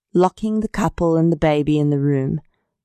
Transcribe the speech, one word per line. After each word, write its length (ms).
Locking 480
the 80
couple 480
and 160
the 60
baby 400
in 100
the 100
room, 440